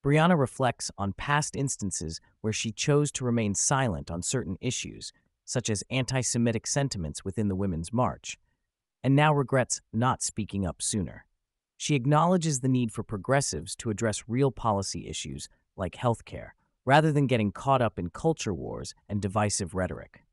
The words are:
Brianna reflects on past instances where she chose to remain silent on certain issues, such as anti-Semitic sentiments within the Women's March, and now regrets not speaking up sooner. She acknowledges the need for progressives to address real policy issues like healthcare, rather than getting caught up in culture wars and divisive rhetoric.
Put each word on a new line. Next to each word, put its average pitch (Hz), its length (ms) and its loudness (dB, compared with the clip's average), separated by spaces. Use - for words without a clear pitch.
Brianna 156 340 6
reflects 127 600 0
on 101 160 -2
past - 420 -2
instances 95 640 -4
where 110 100 -2
she 110 200 -4
chose 147 400 2
to - 120 -8
remain 113 300 2
silent 117 560 0
on 87 120 -6
certain 101 380 -4
issues, - 540 -6
such - 240 -4
as 104 220 -2
anti-Semitic 120 760 0
sentiments 98 580 -2
within 104 240 -2
the 95 80 0
Women's 92 380 -4
March, - 440 -2
and 135 120 4
now 151 180 6
regrets 131 480 0
not 120 300 2
speaking 98 420 -4
up - 160 -4
sooner. 87 440 -4
She - 180 0
acknowledges 151 680 4
the 135 60 0
need 123 240 2
for 107 120 -6
progressives 101 760 -2
to 117 120 -6
address 107 380 -2
real 127 240 2
policy - 560 -2
issues 69 420 -10
like 92 180 -4
healthcare, - 540 -4
rather 151 260 6
than 143 160 4
getting 110 240 2
caught 135 300 2
up 110 160 0
in 90 120 -4
culture 151 440 -2
wars - 400 -8
and 101 140 -2
divisive 101 520 -2
rhetoric. 90 600 -4